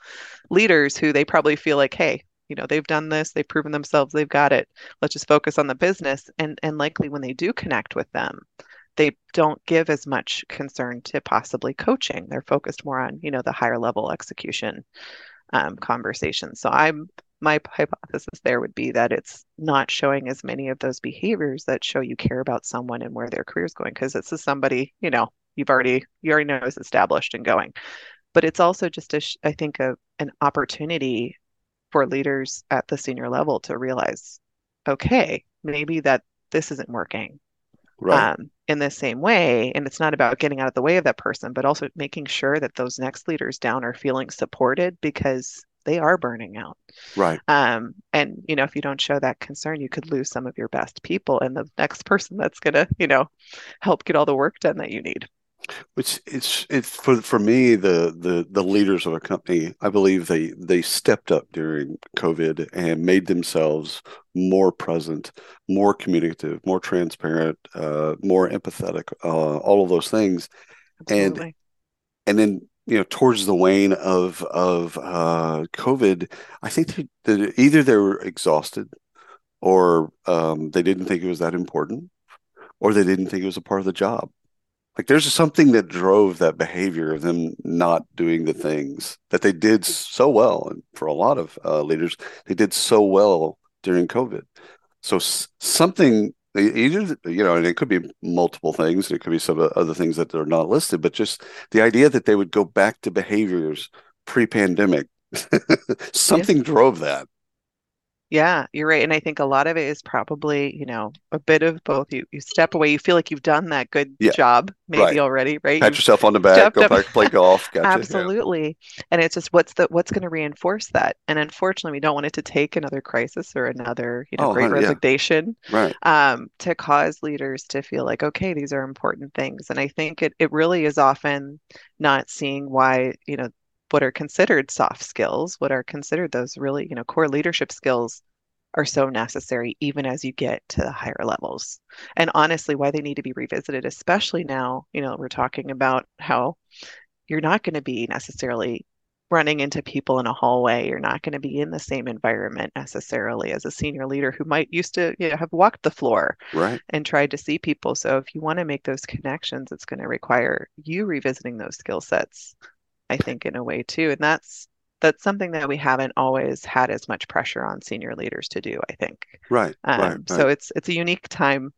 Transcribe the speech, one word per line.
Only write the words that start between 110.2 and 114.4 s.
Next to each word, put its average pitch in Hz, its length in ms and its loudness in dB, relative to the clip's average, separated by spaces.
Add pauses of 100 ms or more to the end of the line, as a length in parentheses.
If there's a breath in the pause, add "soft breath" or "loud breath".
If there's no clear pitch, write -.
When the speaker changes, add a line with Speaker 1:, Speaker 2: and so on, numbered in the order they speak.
Speaker 1:
you 143 100 -10
know, 110 260 -8 (200)
a 156 80 -4
bit 156 240 4
of 165 180 0
both. 139 300 -2
You, 131 180 -8
you 147 100 -14
step - 340 0
away, 151 180 4
you 147 80 0
feel 175 160 4
like 165 160 0
you've 139 100 -10
done 160 280 2
that 131 200 -4
good 139 300 -2
Speaker 2:
Yeah. 107 120 4
Speaker 1:
job 123 400 4 (140)